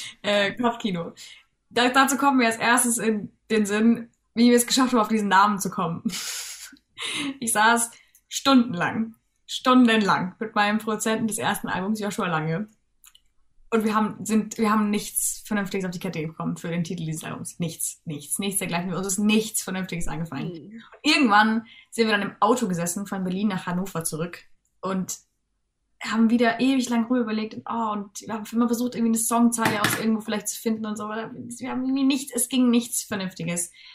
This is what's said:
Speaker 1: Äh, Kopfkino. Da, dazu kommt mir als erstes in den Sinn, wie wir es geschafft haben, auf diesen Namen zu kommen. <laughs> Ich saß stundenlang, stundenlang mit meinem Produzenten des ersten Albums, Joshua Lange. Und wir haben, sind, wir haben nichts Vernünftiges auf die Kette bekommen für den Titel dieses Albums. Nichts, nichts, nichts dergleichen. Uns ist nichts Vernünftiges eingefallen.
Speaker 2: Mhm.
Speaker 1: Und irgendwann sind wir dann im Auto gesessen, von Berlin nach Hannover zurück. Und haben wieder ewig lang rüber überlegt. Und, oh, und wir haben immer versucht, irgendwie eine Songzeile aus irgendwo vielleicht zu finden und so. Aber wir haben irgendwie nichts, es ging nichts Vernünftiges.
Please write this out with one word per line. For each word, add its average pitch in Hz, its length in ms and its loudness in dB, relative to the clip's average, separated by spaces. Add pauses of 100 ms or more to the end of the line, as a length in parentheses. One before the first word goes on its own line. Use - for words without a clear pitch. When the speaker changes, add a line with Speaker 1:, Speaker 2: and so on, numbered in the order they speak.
(220)
Speaker 1:
Äh, 202 320 2
Kopfkino. 220 580 -2 (560)
Da, 247 220 2
dazu 269 260 4
kommt 269 220 4
mir 240 80 4
als 226 100 2
erstes 240 420 2
in 214 380 -2 (140)
den 214 160 2
Sinn, 220 440 2 (240)
wie 240 160 6
wir 240 60 8
es 240 100 4
geschafft 262 260 2
haben, 240 80 4
auf 208 80 2
diesen 214 200 0
Namen 196 300 6
zu 185 120 -4
kommen. 170 360 -4
<laughs> - 60 -2 (1300)
Ich 226 120 -4
saß 233 380 4 (380)
stundenlang, 226 880 2 (300)
stundenlang 220 920 4
mit 214 160 -8
meinem 208 240 2
Produzenten 220 480 -2
des 208 120 -4
ersten 175 300 -4
Albums, 208 320 -2
Joshua 196 280 -2
Lange. 165 400 -2 (1040)
Und 220 140 0
wir 214 100 0
haben, 196 300 -2
sind, 214 320 0
wir 214 140 0
haben 214 200 2
nichts - 540 -4
Vernünftiges 196 400 -4
auf 185 60 -4
die 180 80 -10
Kette 165 280 -6
bekommen 165 300 -6
für 170 120 -10
den 170 160 -2
Titel 175 200 -6
dieses 160 200 -6
Albums. - 340 -12
Nichts, - 480 -6
nichts, 147 320 -8
nichts 196 220 -4
dergleichen. 175 340 -4
Uns 190 120 -4
ist 196 120 -2
nichts 214 440 2
Vernünftiges 185 460 -4
eingefallen. 156 440 -6
Speaker 2:
Mhm. - 20 -10 (220)
Speaker 1:
Und 226 60 -18 (200)
irgendwann 220 640 4 (240)
sind 226 160 0
wir 220 100 2
dann 196 140 0
im - 100 -20
Auto 233 280 2
gesessen, 180 380 -4
von 190 180 -6
Berlin 190 240 -2
nach 185 180 -4
Hannover 180 380 -4
zurück. 170 340 -6 (420)
Und 185 380 -4 (840)
haben 220 280 4
wieder 233 300 2
ewig 262 280 2
lang 226 180 0
rüber 247 140 2
überlegt. 214 340 -4
Und, 240 140 -14
oh, 226 240 -4
und 208 300 -8
wir 196 120 -10
haben 214 180 -8
immer 233 160 2
versucht, 240 260 -2
irgendwie 233 160 2
eine 226 80 2
Songzeile 226 640 2
aus - 160 0
irgendwo 220 220 0
vielleicht 208 280 -4
zu - 100 -8
finden 220 280 -4
und 214 100 -6
so. 208 80 -8
Aber 220 300 -8
wir 247 360 -12
haben 254 140 -4
irgendwie 269 200 0
nichts, 277 300 2
es - 140 -2
ging 254 220 4
nichts 233 320 0
Vernünftiges. 175 720 -6 (220)